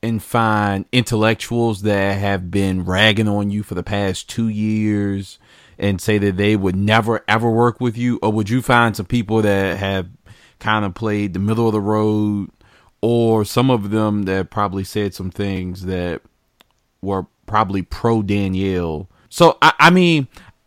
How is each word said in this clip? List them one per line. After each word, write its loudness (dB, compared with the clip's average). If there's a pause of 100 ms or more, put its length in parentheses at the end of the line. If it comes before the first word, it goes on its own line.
and -2
find 0
intellectuals 0
that 0
have -2
been 0
ragging 2
on -2
you -4
for -12
the -6
past -4
two -4
years -2 (400)
and -2
say 2
that 2
they 2
would 0
never, 2
ever 2
work 2
with -2
you? 0
Or 0
would 0
you 0
find 2
some -8
people 0
that 0
have -4 (520)
kind 0
of -4
played -4
the -4
middle 0
of 2
the 0
road, 0 (500)
or 2
some 0
of -2
them 0
that -2
probably -4
said -6
some -10
things -6
that -4 (800)
were -4 (220)
probably 0
pro 0
Danielle? -2 (200)
So, 4
I, 6
I 8
mean, 4 (400)